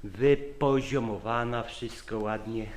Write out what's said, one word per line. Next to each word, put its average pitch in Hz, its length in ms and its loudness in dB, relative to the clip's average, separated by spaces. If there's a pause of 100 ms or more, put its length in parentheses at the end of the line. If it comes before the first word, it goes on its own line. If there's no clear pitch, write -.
wypoziomowana, 120 1600 2
wszystko - 560 -8
ładnie. 107 480 -2 (100)